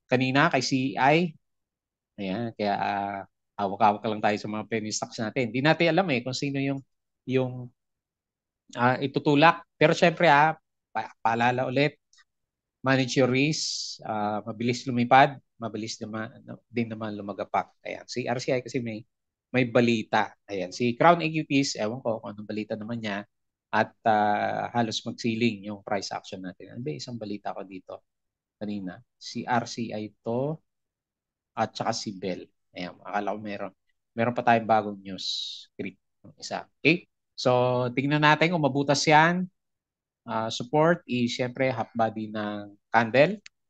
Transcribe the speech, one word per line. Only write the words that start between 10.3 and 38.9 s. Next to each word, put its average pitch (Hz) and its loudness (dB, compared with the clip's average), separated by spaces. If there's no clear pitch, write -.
pa-, 110 -8
paalala 123 2
ulit, 135 0
manage 131 2
your 127 6
risk, - -2
ah, 104 -4
mabilis 113 -4
lumipad, 131 4
mabilis 110 -10
naman, 110 -8
din 113 -4
naman 110 -8
lumagapak. 101 -4
Ayan, 90 -10
si 127 -6
R 123 -2
C 151 -2
I 127 0
kasi 123 -6
may, 113 -10
may 127 2
balita. 113 2
Ayan, 92 -6
si 123 0
Crown 165 6
Equities, 147 -2
ewan 110 -6
ko 113 -2
kung 107 -12
anong 107 -14
balita 107 -6
naman 113 -8
niya. 104 -6
At, 110 0
ah, 104 2
halos 113 -2
mag-ceiling 113 -2
yung 101 -10
price 101 -6
action 95 -10
natin. 98 -16
Ano 123 -10
ba 151 -6
yung 131 -12
isang 120 -10
balita 101 -8
ko 101 -10
dito 95 -16
kanina? 101 -8
Si - -10
R 117 0
C 113 -8
I 107 -8
to 135 -4
at 113 -2
saka 110 -4
si 113 -4
Bell. 95 -6
Ayan, 87 -10
akala 101 -4
ko 107 -10
meron. 101 -8
Meron 117 0
pa 120 -2
tayong 113 4
bagong 104 0
news. 95 -12
Creep, - -10
yung - -20
isa. - -10
Okay? 165 2
So, 127 0
tingnan 147 0
natin 151 4
kung 165 0
mabutas 139 2